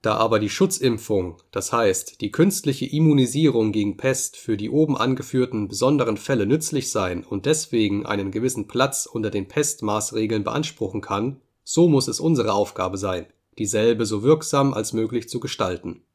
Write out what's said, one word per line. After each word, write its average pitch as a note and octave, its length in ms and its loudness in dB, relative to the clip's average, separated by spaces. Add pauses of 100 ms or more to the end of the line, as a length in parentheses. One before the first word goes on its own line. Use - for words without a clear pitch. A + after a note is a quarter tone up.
Da G#2+ 160 0
aber A2 200 2
die G#2 120 0
Schutzimpfung, G#2+ 1000 -2
das - 220 -6
heißt A2+ 480 0
die G2+ 100 -4
künstliche D3+ 560 0
Immunisierung C3+ 840 4
gegen G2+ 240 -2
Pest - 400 -2
für A2 200 -4
die G#2 140 -6
oben D3+ 260 2
angeführten B2 680 -2
besonderen A2+ 500 2
Fälle A2 300 -2
nützlich D3+ 460 0
sein F2+ 320 -2
und G2+ 200 -6
deswegen G#2 640 2
einen G2 240 -2
gewissen B2 380 -4
Platz C3+ 420 0
unter G#2+ 200 -4
den G2 180 -4
Pestmaßregeln G#2+ 960 -2
beanspruchen A2 560 -4
kann, A2+ 400 -4 (240)
so E3+ 240 4
muss C3+ 180 4
es - 140 -6
unsere A#2+ 320 2
Aufgabe G2 460 -2
sein, F#2 280 -4 (320)
dieselbe A2 480 2
so G#2 160 -4
wirksam C#3 520 2
als G#2+ 180 -4
möglich A2 360 -4
zu A#2+ 120 -8
gestalten. F#2 640 -6 (120)